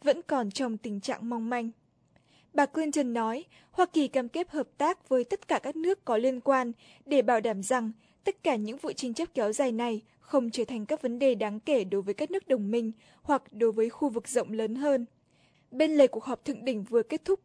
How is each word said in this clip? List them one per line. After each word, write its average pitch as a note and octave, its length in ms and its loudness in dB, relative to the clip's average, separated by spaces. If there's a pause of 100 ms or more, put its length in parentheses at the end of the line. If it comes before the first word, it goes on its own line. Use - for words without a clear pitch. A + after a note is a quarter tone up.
vẫn D4 240 2
còn A#3+ 240 0
trong A#3 260 -4
tình G#3 240 -8
trạng A#3 280 -6
mong A#3 220 -4
manh. A#3 200 -4 (840)
Bà C#4+ 120 4
Clinton D4 460 0
nói, A#3 320 -2 (260)
Hoa F4+ 160 2
Kỳ D4 220 2
cam B3 200 -2
kết F4 220 -4
hợp D4 180 -4 (100)
tác D#4 300 0
với B3+ 160 2
tất - 240 -8
cả D4+ 140 2
các D4 140 -6
nước F4 280 -2
có A#3 120 0
liên B3 240 2
quan B3+ 320 2 (340)
để C4+ 160 4
bảo A3+ 180 4
đảm G3+ 220 -2
rằng A3+ 300 0 (320)
tất G4 180 -4
cả C#4+ 140 2
những G#3+ 200 -4
vụ - 160 -6
tranh A#3+ 220 -6
chấp E4 200 -4
kéo G#3+ 180 0
dài B3+ 200 0
này A3+ 300 -2 (180)
không B3 300 0
trở A3+ 140 -2
thành A3 220 -6
các D4+ 160 -2
vấn A#3+ 160 -4
đề C4 160 4
đáng G#3+ 260 -4
kể B3+ 240 2
đối G3 180 -2
với G3 120 -4
các D4+ 160 -4
nước G4 180 -6
đồng G#3 220 0
minh A3+ 220 0 (300)
hoặc A#3+ 200 0 (100)
đối A3 200 2
với A3 180 2
khu C#4+ 180 -2
vực A3+ 200 -8
rộng G#3+ 240 -2
lớn A3 220 -4
hơn. C4+ 320 0 (640)
Bên D#4 260 2
lề C#4 100 10
cuộc - 180 0
họp B3+ 200 -6
thượng A#3 200 -6
đỉnh G#3+ 200 -2
vừa A3+ 180 2
kết D#4 220 -6
thúc G4 200 0